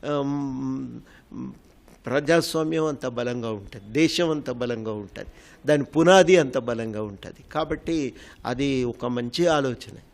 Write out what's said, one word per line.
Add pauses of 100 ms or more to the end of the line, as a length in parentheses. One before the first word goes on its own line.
ఆమ్, (1040)
ప్రజాస్వామ్యం
అంత
బలంగా
ఉంటుంది,
దేశం
అంత
బలంగా
ఉంటుంది, (380)
దాని
పునాది
అంత
బలంగా
ఉంటుంది.
కాబట్టి (320)
అది
ఒక
మంచి
ఆలోచన (180)